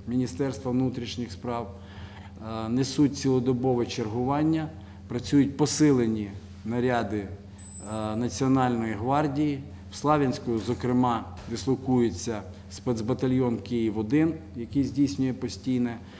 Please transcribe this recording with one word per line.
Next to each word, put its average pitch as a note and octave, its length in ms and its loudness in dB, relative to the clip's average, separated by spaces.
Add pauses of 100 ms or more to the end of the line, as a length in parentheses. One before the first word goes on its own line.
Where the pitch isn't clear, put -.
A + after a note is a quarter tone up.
Міністерства B2+ 640 -2
внутрішніх B2 600 -2
справ, A#2 440 -6 (880)
е, A2+ 40 -4
несуть C3+ 480 4
цілодобове B2+ 680 2
чергування, C#3+ 840 0 (380)
працюють C#3 500 2
посилені B2 720 4 (360)
наряди, A#2 520 2
е, G2+ 960 -6
Національної A#2+ 800 2
гвардії. C#3 680 0 (320)
В - 40 -14
Слав'янську, C3+ 640 2
зокрема, A#2+ 680 2 (240)
дислокується A#2+ 920 0 (300)
спецбатальйон B2+ 840 0
"Київ-один", A2+ 760 2 (220)
який B2 280 -2
здійснює C3 500 0
постійне, B2 640 -2 (220)